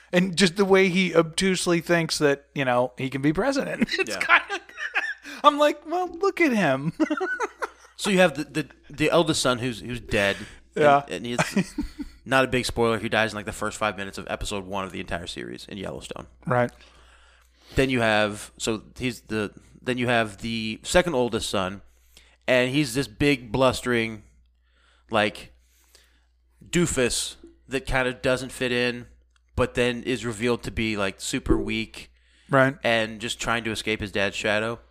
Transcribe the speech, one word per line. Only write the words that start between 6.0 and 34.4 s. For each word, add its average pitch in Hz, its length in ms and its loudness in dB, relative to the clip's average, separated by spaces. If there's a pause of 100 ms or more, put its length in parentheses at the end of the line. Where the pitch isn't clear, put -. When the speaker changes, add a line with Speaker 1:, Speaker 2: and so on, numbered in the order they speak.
Speaker 1:
look 349 220 0
at 302 120 4
him." 151 440 0
<laughs> 311 60 0 (920)
Speaker 2:
So - 140 -4
you 185 100 4
have 175 160 4
the, 147 100 -8
the, 151 220 -6 (220)
the 147 220 0
eldest 156 300 2
son 127 180 2
who's, 117 220 -6
who's 117 180 -10
dead. 101 380 0 (380)
And, 170 80 2
Speaker 1:
Yeah. 143 260 6
Speaker 2:
and 90 180 -8
it's - 460 -2 (260)
Speaker 1:
<laughs> - 260 -16
Speaker 2:
not 131 200 4
a - 20 0
big 120 180 -2
spoiler. 113 340 0
He 107 100 -6
dies 110 220 0
in, 104 40 -8
like, 104 100 -8
the 107 60 -6
first 104 260 -6
five 107 200 -2
minutes 98 200 -10
of 98 120 -12
episode 101 360 -6
one 95 200 -6
of 92 60 -10
the 92 80 -10
entire 90 280 -8
series 60 400 -12
in - 100 -14
Yellowstone. 85 500 -12 (180)
Speaker 1:
Right. 123 260 0 (1040)
Speaker 2:
Then 135 140 2
you 127 120 0
have, 107 560 0
so 110 260 -4 (140)
he's 123 240 -6
the, 107 300 -6 (300)
then 123 160 -4
you 120 100 -2
have 113 320 0
the 113 440 -6
second 175 320 2
oldest 117 340 -2
son, 95 320 -2 (680)
and 127 240 4
he's 139 220 0
this 131 140 -2
big 123 440 0
blustering, 120 720 0 (880)
like, 107 400 0 (1120)
doofus 131 680 0 (320)
that 131 180 -6
kind 127 220 0
of 123 140 -6
doesn't 127 300 -2
fit 127 200 -2
in, 120 340 -2 (500)
but 123 200 0
then 120 280 0
is 113 220 -2
revealed 117 380 -2
to - 80 -8
be, 110 260 -2
like, 98 240 -2
super - 360 0
weak 110 540 -6 (380)
Speaker 1:
Right. 135 340 6
Speaker 2:
and 113 360 2
just 117 200 -6
trying 117 260 -2
to 113 60 -2
escape 110 300 -2
his 104 100 -6
dad's 101 240 0
shadow. 110 440 -2 (120)